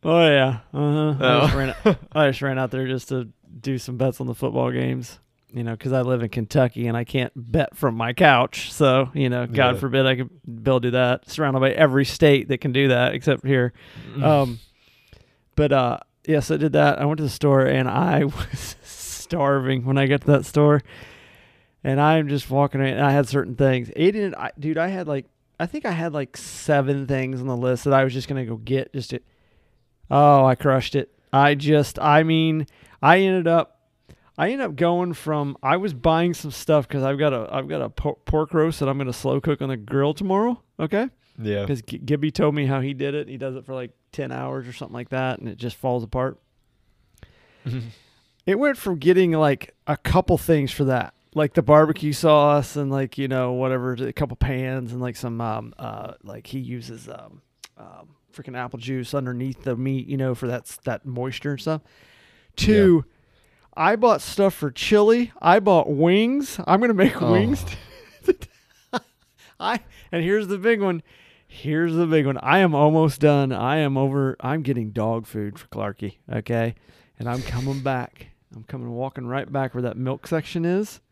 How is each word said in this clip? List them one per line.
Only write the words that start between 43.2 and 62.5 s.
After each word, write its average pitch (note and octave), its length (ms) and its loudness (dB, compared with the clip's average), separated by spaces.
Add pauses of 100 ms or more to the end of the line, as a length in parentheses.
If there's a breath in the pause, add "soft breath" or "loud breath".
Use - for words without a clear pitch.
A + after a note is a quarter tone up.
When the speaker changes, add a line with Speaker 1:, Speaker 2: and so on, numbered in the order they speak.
Speaker 1:
He C3+ 80 -16
does C3 200 -10
it B2 100 -18
for, C3 80 -12
like, B2+ 160 -12 (220)
ten C3+ 180 -8
hours C3 380 -8
or B2 40 -16
something - 220 -14
like A#2+ 140 -12
that, C3 320 -4
and A#2 80 -10
it - 100 -12
just A#2+ 180 -8
falls B2 280 -4
apart. C3 340 -6 (1300 soft breath)
Speaker 2:
<laughs> B2 80 -6 (760 soft breath)
Speaker 1:
It G3 120 0
went C#4 200 0
from F3+ 200 -4
getting, F3 340 4
like, D#3 420 0 (120)
a D3 120 -2
couple F3+ 400 2
things D3 340 0
for D3 120 -2
that, B2+ 280 -2 (220)
like D3+ 180 0
the E3+ 80 2
barbecue D3+ 540 4
sauce D3 640 4
and, C#3+ 140 -4
like, C3+ 280 -4
you C#3 100 -4
know, B2+ 240 -2
whatever, B2+ 400 -2
a A#2+ 220 -6
couple B2 240 -6
pans C3 520 -2
and, B2 120 -8
like, B2 140 -8
some, A#2 260 -8
um, A2 360 -8
uh, G#2+ 440 -14
like, G#2+ 240 -18
he C3 120 -12
uses, A#2+ 520 -14
um, - 320 -20 (340)
um, F2+ 320 -20 (240)
freaking C3 240 -16
apple B2 220 -10
juice B2 340 -8
underneath B2+ 520 -6
the B2+ 120 -4
meat, C3 300 -4
you C#3 100 -6
know, C3 180 -2
for B2+ 120 -8
that A#2+ 160 -6
s-, - 220 -18
that A#2+ 200 -8
moisture C3 460 -8
and C#3 100 -6
stuff, D#3 220 -4 (760 soft breath)